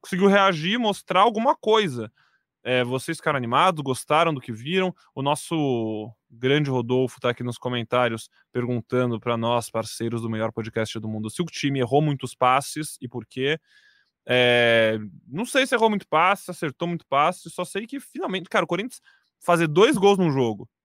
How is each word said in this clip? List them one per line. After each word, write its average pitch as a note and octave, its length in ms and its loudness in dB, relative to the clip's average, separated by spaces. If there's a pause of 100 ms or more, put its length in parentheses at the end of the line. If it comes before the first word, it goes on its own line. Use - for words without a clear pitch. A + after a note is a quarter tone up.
conseguiu F#3+ 260 2
reagir, G3 500 4
mostrar G#3 440 0
alguma A#3 340 2
coisa. D#3+ 560 0 (540)
É, B2+ 180 2
vocês C3 340 -4
ficaram D3+ 200 -2
animados, C#3+ 460 2
gostaram D3+ 500 0
do C#3 60 -4
que B2+ 120 -12
viram? F3 420 -2 (200)
O C3+ 80 -10
nosso B2+ 880 -2 (200)
grande C3+ 400 0
Rodolfo B2+ 500 -2
tá B2 100 -2
aqui A#2+ 140 -6
nos B2 140 -8
comentários A#2+ 720 -2 (220)
perguntando B2 680 -2
pra A#2+ 160 -4
nós, A#2 340 -2
parceiros A2+ 520 -6
do A2+ 80 -6
melhor A2 220 -4
podcast A2 480 -6
do A2 100 -10
mundo, A2 200 -8
se - 120 -8
o E3+ 40 0
time C#3 340 -4
errou C3 220 2
muitos C#3+ 320 -2
passes C#3 680 0
e B2+ 60 -12
por A2+ 180 -12
quê. C#3 340 -4 (680)
É, A#2 720 4 (300)
não D#3 180 -6
sei C4+ 220 0
se - 80 0
errou A3 140 4
muito G#3 180 -2
passe, F3+ 420 0
acertou E3+ 380 -6
muito F3 180 -6
passe, D#3 440 0
só F3+ 160 -8
sei G3+ 200 -8
que C#4 140 -12
finalmente, A#3 500 -8
cara, G3 140 2
o D#3+ 40 -4
Corinthians G3 340 -6 (400)
fazer E3+ 260 4
dois G#3 300 4
gols G3 200 6
num F3+ 140 2
jogo A2+ 380 -2 (140)